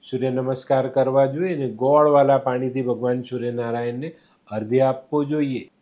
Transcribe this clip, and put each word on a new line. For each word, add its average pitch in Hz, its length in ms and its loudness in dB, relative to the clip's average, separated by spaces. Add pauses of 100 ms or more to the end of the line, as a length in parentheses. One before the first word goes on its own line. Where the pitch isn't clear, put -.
(100)
સૂર્ય 131 200 -2
નમસ્કાર 131 580 -2
કરવા 135 380 2
જોઈએ 165 300 -4
અને 135 140 -4
ગોળવાલા 139 680 4
પાણીથી 131 440 -2
ભગવાન 123 400 -2
સૂર્યનારાયણને 120 920 -6 (380)
અર્ધ્ય 107 280 0
આપવો 131 440 0
જોઈએ. 139 440 -2 (140)